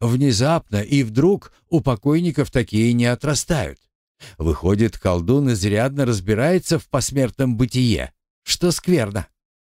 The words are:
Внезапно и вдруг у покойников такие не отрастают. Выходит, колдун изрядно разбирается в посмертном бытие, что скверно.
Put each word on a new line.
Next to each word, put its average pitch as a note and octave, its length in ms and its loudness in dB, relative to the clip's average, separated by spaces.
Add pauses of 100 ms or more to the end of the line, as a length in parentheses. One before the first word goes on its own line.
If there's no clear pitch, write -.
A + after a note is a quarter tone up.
Внезапно B2 800 0
и C#3 200 0
вдруг C3+ 500 0 (160)
у D#3+ 120 2
покойников D3 720 0
такие A2+ 420 2
не A#2+ 140 2
отрастают. B2 720 -2 (600)
Выходит, F#2 600 0
колдун G#2+ 540 0
изрядно A2 520 0
разбирается A#2+ 760 0
в - 100 -10
посмертном B2+ 680 -2
бытие, A#2 560 0 (320)
что - 260 0
скверно. A2+ 560 -2 (380)